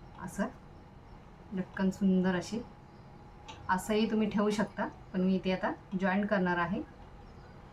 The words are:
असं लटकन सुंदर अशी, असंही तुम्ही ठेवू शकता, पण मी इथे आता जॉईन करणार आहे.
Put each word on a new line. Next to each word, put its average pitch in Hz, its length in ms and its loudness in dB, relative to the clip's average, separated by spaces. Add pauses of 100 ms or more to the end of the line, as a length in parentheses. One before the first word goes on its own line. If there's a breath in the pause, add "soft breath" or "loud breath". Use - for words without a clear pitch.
(220)
असं 190 240 -4 (1040)
लटकन 190 380 0
सुंदर 185 440 4
अशी, 190 260 -4 (1080)
असंही 214 400 2
तुम्ही 214 200 4
ठेवू 214 200 4
शकता, 208 360 0 (260)
पण 190 80 2
मी 185 160 6
इथे 185 160 2
आता 196 200 0 (200)
जॉईन 190 340 2
करणार 185 320 4
आहे. 175 220 0 (920)